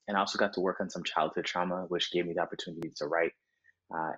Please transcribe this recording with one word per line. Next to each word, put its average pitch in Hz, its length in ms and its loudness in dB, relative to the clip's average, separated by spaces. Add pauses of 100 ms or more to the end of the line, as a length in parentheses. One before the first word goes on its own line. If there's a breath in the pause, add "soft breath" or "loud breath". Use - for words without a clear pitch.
and 101 120 0
I - 20 6
also - 180 2
got 101 160 4
to 92 60 0
work 92 220 2
on 95 80 -4
some 90 120 -6
childhood 82 440 0
trauma, 90 420 0
which 87 240 0
gave 87 140 2
me 85 80 -4
the 87 80 2
opportunity 82 540 -6
to 73 100 -2
write. 82 260 2 (600)
Uh, 80 240 0